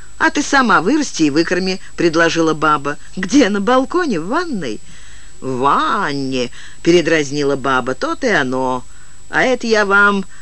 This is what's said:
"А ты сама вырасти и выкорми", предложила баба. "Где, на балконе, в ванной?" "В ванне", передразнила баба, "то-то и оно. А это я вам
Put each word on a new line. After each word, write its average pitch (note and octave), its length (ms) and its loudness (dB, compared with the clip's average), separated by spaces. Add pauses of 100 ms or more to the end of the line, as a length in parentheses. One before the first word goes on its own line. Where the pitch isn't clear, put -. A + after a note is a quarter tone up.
(180)
"А D#4+ 120 0
ты D4 100 -2
сама A3+ 420 4
вырасти B3 420 0
и D3 60 4
выкорми", D#3+ 500 0 (160)
предложила D#3+ 580 2
баба. D3 420 0 (200)
"Где, F#3+ 320 4
на G3+ 120 0
балконе, B3+ 600 2
в E3+ 80 -6
ванной?" A3+ 520 -4 (600)
"В C3 180 -4
ванне", C#3+ 920 0 (300)
передразнила D3 760 2
баба, C3 380 0
"то-то D4+ 340 -4
и - 20 2
оно. C3 540 0 (460)
А D#3 120 2
это B3 240 0
я G#3+ 180 4
вам G3+ 400 4 (180)